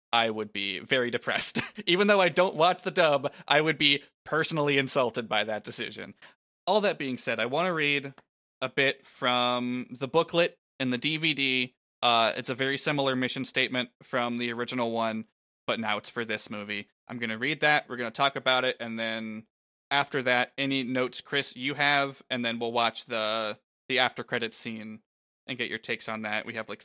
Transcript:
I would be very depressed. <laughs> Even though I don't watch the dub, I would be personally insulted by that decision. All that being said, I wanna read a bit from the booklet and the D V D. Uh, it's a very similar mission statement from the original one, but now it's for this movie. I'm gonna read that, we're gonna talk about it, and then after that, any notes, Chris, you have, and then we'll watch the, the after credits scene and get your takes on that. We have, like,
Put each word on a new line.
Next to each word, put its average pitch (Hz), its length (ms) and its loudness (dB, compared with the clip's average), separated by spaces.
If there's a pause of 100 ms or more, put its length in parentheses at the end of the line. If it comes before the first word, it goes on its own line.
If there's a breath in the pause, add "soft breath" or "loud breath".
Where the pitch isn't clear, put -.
(120)
I 117 180 2
would 107 220 -4
be 98 280 -4
very 123 320 0
depressed. 113 480 0 (140)
<laughs> - 120 -14
Even 190 220 4
though 202 140 6
I 175 80 6
don't 180 260 2
watch 175 260 4
the 185 100 -4
dub, 143 400 2 (160 loud breath)
I 147 140 6
would 156 160 0
be 143 260 4 (220 loud breath)
personally 151 540 2
insulted 123 500 0
by 107 140 2
that 107 200 -4
decision. 107 520 -10 (520 loud breath)
All 202 140 4
that 190 160 2
being 131 220 -4
said, 117 200 -2
I 113 60 2
wanna 165 280 0
read 143 400 0 (480)
a 131 80 -2
bit 135 360 0
from 123 840 0
the 127 160 -6
booklet 170 500 2 (220)
and 131 120 0
the 123 60 0
D 151 200 0
V 160 160 2
D. 131 420 0 (280)
Uh, 117 320 6
it's 127 140 -4
a 127 60 -2
very 135 240 0
similar 139 360 0
mission 127 300 -2
statement 123 440 -2 (120)
from 120 380 -2
the 120 120 -2
original 120 380 -4
one, 113 360 -2 (420)
but 117 120 0
now 107 180 -2
it's 104 120 -8
for 117 160 -4
this 110 240 -4
movie. 104 380 -8 (200)
I'm 123 120 -12
gonna 113 180 -6
read 143 220 -4
that, 151 280 2
we're 123 100 -8
gonna 120 120 -6
talk 139 260 0
about 127 300 2
it, 127 140 0
and 113 180 -8
then 113 460 -6 (480)
after 139 320 0
that, 123 340 2
any 135 240 0
notes, 127 400 -2
Chris, - 340 -4
you 135 200 -4
have, 143 560 2
and 123 120 -2
then 117 140 -2
we'll 117 140 -2
watch 117 340 0
the, 110 540 -2 (280)
the 123 120 2
after 127 240 2
credits 113 340 -4
scene 110 440 -10 (440)
and 127 140 -8
get 120 100 -2
your - 80 -4
takes - 320 -6
on 110 140 -6
that. 107 240 -4
We 117 80 -10
have, 110 140 -8
like, 104 160 -12